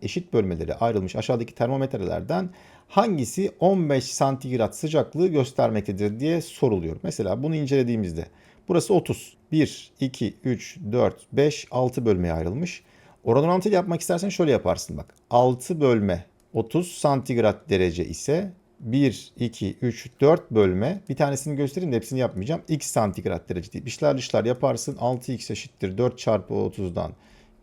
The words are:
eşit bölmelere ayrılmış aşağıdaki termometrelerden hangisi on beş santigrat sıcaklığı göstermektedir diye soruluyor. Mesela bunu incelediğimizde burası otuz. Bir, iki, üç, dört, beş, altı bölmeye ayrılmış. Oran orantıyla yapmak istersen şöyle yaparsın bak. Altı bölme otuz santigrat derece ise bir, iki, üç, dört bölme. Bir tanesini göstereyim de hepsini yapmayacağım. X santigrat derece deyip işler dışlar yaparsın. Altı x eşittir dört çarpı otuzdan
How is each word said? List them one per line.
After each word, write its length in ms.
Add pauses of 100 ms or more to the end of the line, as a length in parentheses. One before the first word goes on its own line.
eşit 320
bölmelere 400
ayrılmış 420
aşağıdaki 400
termometrelerden 960 (380)
hangisi 720
on 300
beş 140
santigrat 720
sıcaklığı 520
göstermektedir 920
diye 220
soruluyor. 600
Mesela 400
bunu 120
incelediğimizde 720 (420)
burası 260
otuz. 440 (140)
Bir, 480
iki, 340 (100)
üç, 340 (140)
dört, 400
beş, 400
altı 340
bölmeye 280
ayrılmış. 500 (400)
Oran 200
orantıyla 320
yapmak 260
istersen 280
şöyle 220
yaparsın 460
bak. 180 (140)
Altı 520
bölme 440 (280)
otuz 380
santigrat 800
derece 360
ise 460 (280)
bir, 600
iki, 420
üç, 280 (120)
dört 300
bölme. 580
Bir 60
tanesini 400
göstereyim 360
de 40
hepsini 240
yapmayacağım. 480
X 200
santigrat 640
derece 240
deyip 140
işler 300
dışlar 280
yaparsın. 540
Altı 320
x 200
eşittir 460
dört 220
çarpı 340
otuzdan 580 (520)